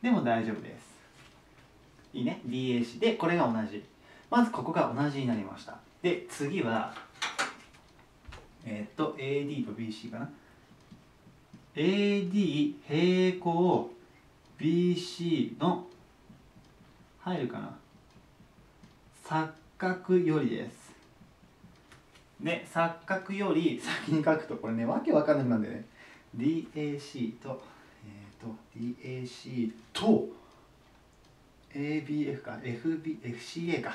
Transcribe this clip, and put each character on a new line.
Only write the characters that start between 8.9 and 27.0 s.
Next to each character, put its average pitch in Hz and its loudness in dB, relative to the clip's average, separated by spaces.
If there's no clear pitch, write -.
っ - -20
と、 - -2
エ 139 0
ー 143 -4
デ 143 -4
ィ - -4
ー 117 -2
と 107 -8
ビ 113 -6
ー - -6
シ - -12
ー - -12
か 110 -8
な。 123 -6
エ 147 0
ー 202 4
デ 190 0
ィ 151 2
ー 180 4
平 - -6
行 170 2
ビ 175 4
ー - -4
シ - -2
ー - 0
の、 175 2
入 175 -2
る 123 -2
か 104 -6
な。 - -10
錯 156 -2
角 185 2
よ 156 4
り 123 2
で 113 -6
す。 - -20
で、 165 -4
錯 165 0
角 190 -4
よ 196 2
り 151 2
先 - -2
に 151 4
書 156 6
く - -6
と、 - -6
こ - -8
れ 113 0
ね、 113 0
わ - 2
け 320 2
わ 151 6
か 302 4
ん 143 4
な 139 0
く 127 2
な 120 4
る 110 2
ん - 0
だ 107 -4
よ 120 -8
ね。 - -10
デ 117 -2
ィ 160 2
ー 151 -4
エ 143 -6
ー - -8
シ 120 -6